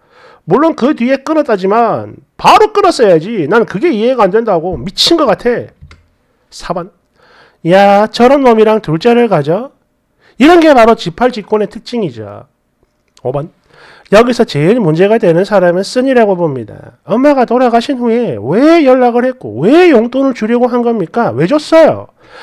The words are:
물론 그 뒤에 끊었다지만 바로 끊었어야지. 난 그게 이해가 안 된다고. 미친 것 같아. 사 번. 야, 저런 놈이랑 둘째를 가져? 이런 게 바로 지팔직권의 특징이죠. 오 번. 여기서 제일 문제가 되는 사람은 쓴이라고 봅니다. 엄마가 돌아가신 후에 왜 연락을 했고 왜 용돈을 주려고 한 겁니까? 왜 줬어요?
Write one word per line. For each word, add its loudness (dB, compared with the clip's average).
물론 0
그 -2
뒤에 -2
끊었다지만 -2
바로 2
끊었어야지. 0
난 2
그게 -4
이해가 -2
안 0
된다고. -2
미친 -2
것 0
같아. -2
사 -12
번. -12
야, 4
저런 2
놈이랑 2
둘째를 0
가져? -2
이런 6
게 4
바로 4
지팔직권의 -4
특징이죠. -10
오 -6
번. -8
여기서 2
제일 -2
문제가 0
되는 0
사람은 0
쓴이라고 0
봅니다. -8
엄마가 0
돌아가신 0
후에 -4
왜 2
연락을 2
했고 -8
왜 4
용돈을 0
주려고 -2
한 -2
겁니까? -4
왜 -2
줬어요? 2